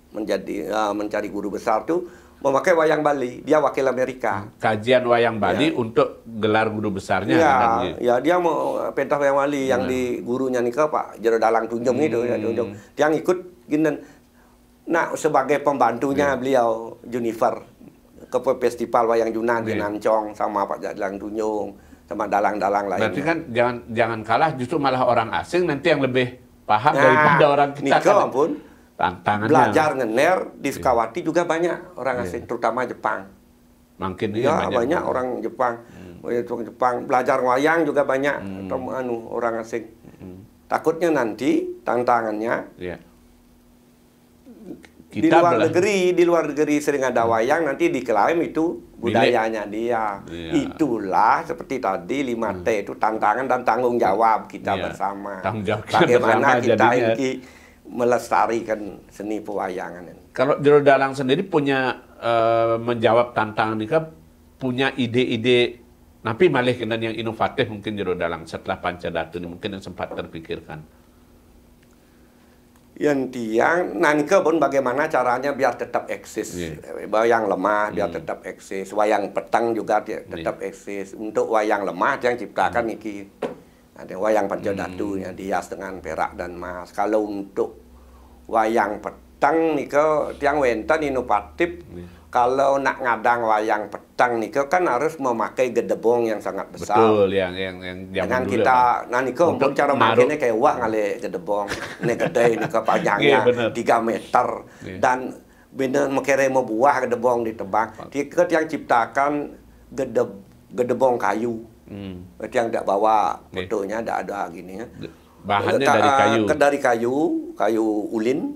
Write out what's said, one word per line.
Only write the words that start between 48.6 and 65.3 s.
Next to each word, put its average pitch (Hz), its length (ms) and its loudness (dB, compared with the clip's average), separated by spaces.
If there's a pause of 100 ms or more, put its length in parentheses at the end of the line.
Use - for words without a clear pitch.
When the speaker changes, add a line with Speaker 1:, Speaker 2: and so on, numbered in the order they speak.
Speaker 2:
Milik. - 60 -20 (180)
Speaker 1:
budayanya 113 480 2
dia. 107 600 -4
Speaker 2:
Iya. 82 260 -10 (180)
Speaker 1:
Itulah 110 720 2
seperti - 380 -8
tadi 95 420 -2
lima 113 320 -4
T 90 160 -8
Speaker 2:
Hmm. 104 140 0
Speaker 1:
itu 131 100 -10
tantangan 110 500 0
dan 123 200 0
tanggung 120 340 2
jawab 104 480 2
kita 98 260 -6
Speaker 2:
Iya. 98 140 -2
Speaker 1:
bersama. 98 540 -6
Speaker 2:
Tanggung 98 240 -4
jawab 104 200 -2
kita - 140 0
Speaker 1:
Bagaimana 117 380 4 (160)
Speaker 2:
bersama 123 100 2
Speaker 1:
kita 113 140 2 (100)
Speaker 2:
jadinya. 120 300 2
Speaker 1:
ini 131 140 0 (600)
melestarikan 113 880 0 (280)
seni 107 320 -8
pewayangan 92 640 -8
ini. 82 240 -20
Speaker 2:
Kalau 131 280 0
Jero 147 220 6
Dalang 135 320 4
sendiri 135 300 0
punya, 139 480 0 (260)
eh, 113 640 2
menjawab 117 560 2
tantangan 110 420 0
ini 107 120 -4
kan 160 260 0 (420)
punya 131 380 -2
ide-ide, 120 880 2 (380)